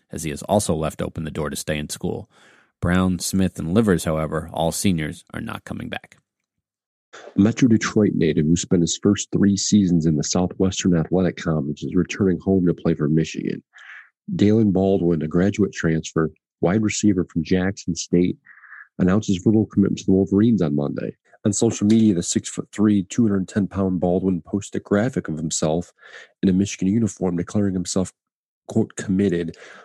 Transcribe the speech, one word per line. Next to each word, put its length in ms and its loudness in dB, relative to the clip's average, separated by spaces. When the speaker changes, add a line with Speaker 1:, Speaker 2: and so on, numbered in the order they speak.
Speaker 1:
as 120 -10
he 60 -6
has 140 -10
also 320 0
left 260 -4
open 220 -8
the 80 -8
door 180 -6
to 60 -8
stay 240 -6
in 100 -8
school. 400 -8
Brown, 380 2
Smith, 400 -2
and 160 -4
Livers, 300 2
however, 500 -4
all 180 -2
seniors, 520 -4
are 80 -10
not 220 -12
coming 260 -12
back. 280 -14
Speaker 2:
Metro 320 4
Detroit 460 4
native 320 2
who 100 4
spent 260 0
his 200 -2
first 300 2
three 260 2
seasons 480 2
in 120 2
the 60 -2
Southwestern 720 0
Athletic 420 0
Conference 440 -4
is 140 -6
returning 440 0
home 280 2
to 60 2
play 200 -2
for 140 0
Michigan. 560 -2
Dalen 360 4
Baldwin, 520 2
a 40 -6
graduate 460 0
transfer, 560 -2
wide 220 2
receiver 480 0
from 120 -2
Jackson 520 -2
State, 420 0
announced 280 2
his 160 -2
verbal 220 2
commitment 340 0
to 60 -16
the 60 2
Wolverines 500 2
on 140 0
Monday. 400 -4
On 60 2
social 340 0
media, 280 4
the 100 0
six-foot-three, 800 -2
two 200 -2
hundred 260 0
ten 180 -2
pound 320 -2
Baldwin 420 0
posted 380 -8
a 40 -8
graphic 440 0
of 80 -6
himself 560 -2
in 60 2
a 60 4
Michigan 340 0
uniform 480 -2
declaring 380 -2
himself, 400 -4
quote, 260 -2
"committed," 640 -2